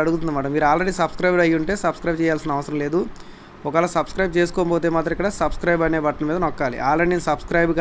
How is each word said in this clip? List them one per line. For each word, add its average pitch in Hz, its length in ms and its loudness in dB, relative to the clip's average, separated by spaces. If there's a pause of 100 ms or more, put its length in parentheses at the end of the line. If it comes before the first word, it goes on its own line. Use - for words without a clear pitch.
అడుగుతుందన్నమాట. 160 540 0
మీరు 151 140 2
already 175 280 2
సబ్స్క్రైబర్ 175 460 2
అయ్యి 165 160 4
ఉంటే 156 140 -2 (100)
సబ్స్క్రైబ్ 165 380 -2
చేయాల్సిన 156 360 0
అవసరం 143 260 -4
లేదు. 147 160 0 (680)
ఒకవేళ 165 260 2
సబ్స్క్రైబ్ 170 440 -2
చేసుకోకపోతే 170 580 0
మాత్రం 165 200 0
ఇక్కడ 190 140 0 (120)
సబ్స్క్రైబ్ 165 460 0
అనే 160 200 0
బటన్ 151 220 -2
మీద 165 160 -2
నొక్కాలి. 131 320 -2 (100)
Already 165 260 2
నేను 170 160 -2
సబ్స్క్రైబ్ 165 520 2